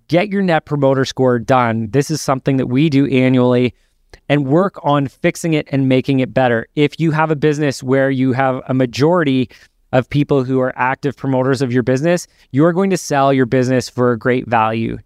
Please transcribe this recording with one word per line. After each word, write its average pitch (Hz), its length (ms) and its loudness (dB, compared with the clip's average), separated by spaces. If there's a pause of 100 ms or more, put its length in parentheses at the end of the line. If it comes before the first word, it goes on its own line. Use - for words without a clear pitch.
Get 175 200 2
your 196 140 -2
Net 165 220 0
Promoter 135 400 0
Score 127 340 0
done. 113 520 0
This 139 200 -2
is 151 100 -4
something 135 380 -2
that 127 80 -2
we 135 220 0
do 139 180 2
annually, 123 680 2 (540)
and 143 180 0
work 175 360 0
on 143 260 0
fixing 170 440 -4
it 151 180 -2
and 135 180 0
making 131 320 0
it 110 120 -4
better. 120 420 0
If 147 240 0
you 160 120 0
have 156 200 0
a 156 60 -2
business 143 460 -2
where 135 280 0
you 131 220 0
have 131 340 -2
a 131 80 -2
majority 131 760 0 (420)
of 127 160 0
people 143 340 0
who 131 180 -2
are 127 160 -2
active 131 400 -2
promoters 131 460 -2
of 123 100 -2
your 127 100 2
business, 147 440 0 (240)
you 139 140 2
are 175 80 4
going 196 180 0
to 180 60 0
sell 139 360 0
your 131 140 2
business 127 420 0
for 123 240 0
a 113 60 -4
great 127 280 -2
value. 113 600 -2